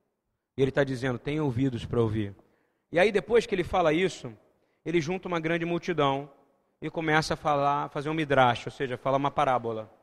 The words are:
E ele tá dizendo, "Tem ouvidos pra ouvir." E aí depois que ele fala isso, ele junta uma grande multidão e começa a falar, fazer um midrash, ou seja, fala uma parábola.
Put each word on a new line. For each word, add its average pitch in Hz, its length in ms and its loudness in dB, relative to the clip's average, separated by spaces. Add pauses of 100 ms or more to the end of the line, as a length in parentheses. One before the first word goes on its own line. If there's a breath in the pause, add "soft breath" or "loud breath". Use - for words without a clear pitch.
(540)
E 127 60 -2
ele 135 100 4
tá 143 140 0
dizendo, 131 340 -4
"Tem 147 220 -4
ouvidos 131 460 -2
pra 120 120 -2
ouvir." 107 380 0 (560)
E 151 60 0
aí 202 140 4
depois 208 340 2
que - 80 -6
ele 180 80 0
fala 170 300 2
isso, 156 440 -2 (480)
ele 165 160 0
junta 185 280 -4
uma 175 100 -2
grande 165 260 -2
multidão 147 640 0 (540)
e 156 80 -8
começa 160 440 0
a - 20 -6
falar, 143 540 0
fazer 151 200 -6
um 156 40 -4
midrash, 135 520 4
ou 127 60 -10
seja, 127 240 -6
fala 135 200 0
uma 143 140 0
parábola. 117 580 -2 (140)